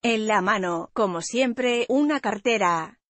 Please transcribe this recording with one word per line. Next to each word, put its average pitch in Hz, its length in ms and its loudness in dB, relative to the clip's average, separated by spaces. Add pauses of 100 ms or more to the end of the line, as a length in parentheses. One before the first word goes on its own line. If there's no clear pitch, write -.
En 226 260 0
la 208 120 2
mano, 185 540 -2
como 185 280 0
siempre, 240 680 0
una 294 320 2
cartera. 202 800 0 (100)